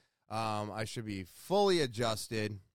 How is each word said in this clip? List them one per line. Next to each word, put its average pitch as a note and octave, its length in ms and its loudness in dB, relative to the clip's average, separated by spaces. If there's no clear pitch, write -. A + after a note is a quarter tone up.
um, G#2+ 420 -2
I A2 120 -4
should A2+ 200 -8
be G2 200 -6
fully F#3+ 560 4
adjusted. A2 760 0